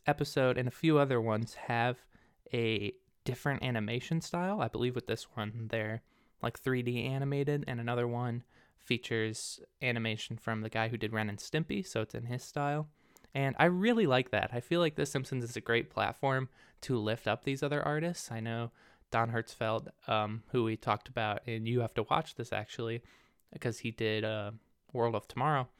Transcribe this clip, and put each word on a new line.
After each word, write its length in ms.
episode 520
and 100
a 40
few 280
other 200
ones 360
have 500
a 400
different 400
animation 580
style. 400
I 60
believe 260
with 140
this 160
one, 380
they're, 320
like, 160
three 240
D 220
animated, 640
and 120
another 280
one 360
features 800
animation 560
from 240
the 80
guy 200
who 80
did 140
Ren 160
and 120
Stimpy, 460
so 160
it's 120
in 120
his 180
style. 440
And 240
I 80
really 400
like 240
that. 240
I 60
feel 200
like 160
The 120
Simpsons 360
is 140
a 40
great 280
platform 600
to 160
lift 300
up 160
these 200
other 180
artists. 500
I 80
know 320
Don 220
Hertzfeldt, 560
um, 420
who 160
we 120
talked 320
about 380
in 180
You 140
Have 160
to 80
Watch 320
This, 180
actually, 480
'cause 200
he 100
did, 340
uh, 280
World 220
of 120
Tomorrow. 400